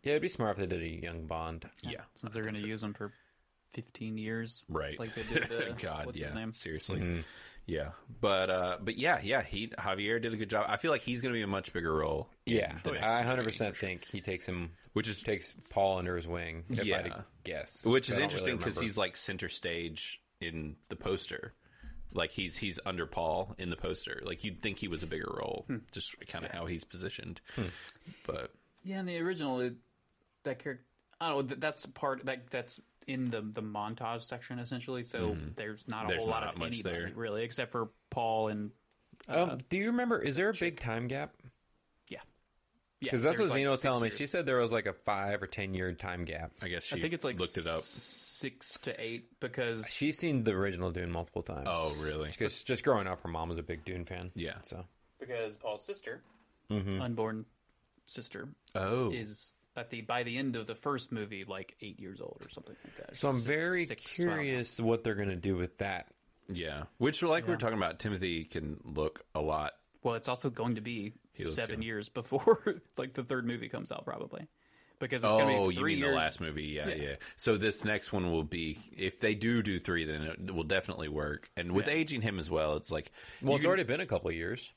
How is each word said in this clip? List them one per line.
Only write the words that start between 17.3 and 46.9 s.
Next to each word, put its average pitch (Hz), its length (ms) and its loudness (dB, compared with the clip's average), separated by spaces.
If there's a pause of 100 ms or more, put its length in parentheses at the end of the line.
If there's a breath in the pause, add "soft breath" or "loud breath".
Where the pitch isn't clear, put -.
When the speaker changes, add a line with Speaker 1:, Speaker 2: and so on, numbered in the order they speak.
Speaker 1:
guess. - 420 -6
Speaker 2:
Which 120 240 6
is 110 60 2
Speaker 1:
I 101 60 4
don't 151 80 4
really - 60 -2 (180)
Speaker 2:
interesting 117 60 -2
'cause 107 180 0
Speaker 1:
remember. 123 60 0
Speaker 2:
he's, 104 160 0
like, 92 180 2
center 92 320 -4
stage 85 720 -4 (180)
in 80 360 -4 (120)
the - 80 -6
poster. - 560 -4 (600 loud breath)
Like, 87 180 2
he's, 92 260 -4
he's 95 300 -2
under 90 180 0
Paul 87 540 0
in 92 120 -4
the 85 60 0
poster. - 480 -4
Like, 90 200 -6
you'd 98 180 -6
think 101 160 -2
he 107 100 -4
was 80 140 -2
a 82 40 -4
bigger 80 300 -2
role, - 300 -4
Speaker 3:
Hmm. 123 120 -2 (120)
Speaker 2:
just - 300 -8
kinda - 320 -8
Speaker 3:
Yeah. 85 80 -6
Speaker 2:
how 85 60 -2
he's 85 180 -4
positioned. 87 560 -8 (160 loud breath)
Speaker 1:
Hmm. 107 100 0 (600 loud breath)
Speaker 2:
But - 260 -4 (320)
Speaker 3:
Yeah, 190 160 -4
in 185 60 -2
the 175 120 -2
original, 160 420 0
it, 123 140 0 (680)
that 131 160 -2
character, 127 240 -6 (360)
I 165 100 2
don't 143 120 4
know, 131 60 0
th-, 131 120 -4
that's 151 260 0
part, 131 400 -2
that, 127 240 -4
that's 120 300 -6 (260)
in 127 240 0
the, 113 100 0
the 107 220 -4
montage 113 600 -4
section, 123 360 -8
essentially, 123 440 -4
so 113 320 0
Speaker 2:
Mm-hmm. 78 220 -6
Speaker 3:
there's 107 300 -8
not 110 200 -4
a - 20 0
Speaker 2:
There's 90 140 2
Speaker 3:
whole 110 80 2
lot 110 140 0
Speaker 2:
not 82 100 -4
Speaker 3:
of 85 40 -6
Speaker 2:
much 80 160 -2
Speaker 3:
anybody, 92 200 -2 (120)
Speaker 2:
there. 90 80 -6
Speaker 3:
really, 110 300 -2
except 120 280 -4
for 113 180 0 (200)
Paul 110 380 2
and, 104 220 -2 (580)
uh, 165 140 4 (100)
Speaker 1:
Um, - 60 -4 (100)
do 175 80 0
you 202 100 2
remember, 233 340 2
is 139 160 2
there 190 120 4
a 220 40 2
big 170 240 0
Speaker 3:
Chick. - 40 -12
Speaker 1:
time 117 280 0
gap? 143 280 -4 (720)
Speaker 3:
Yeah. - 120 -10 (800)
Yeah, 135 100 -2
Speaker 1:
'Cause 120 120 4
that's 156 140 6
Speaker 3:
there's, 208 140 4
Speaker 1:
what 120 40 2
Speaker 3:
like, 131 60 4
Speaker 1:
Zena 139 100 4
was 131 100 4
Speaker 3:
six - 20 -4
Speaker 1:
telling 127 200 4
me. 113 60 4
Speaker 3:
years. 104 100 -4
Speaker 1:
She 143 80 -2
said 160 200 0
there 127 120 4
was, 117 140 4
like, 110 140 2
a 98 60 2
five 101 500 0
or 95 40 -4
ten 95 280 -2
year 92 180 0
time 90 320 -4
gap. 80 280 -6 (100)
Speaker 2:
I 98 60 -4
guess 87 160 -4
she - 120 -4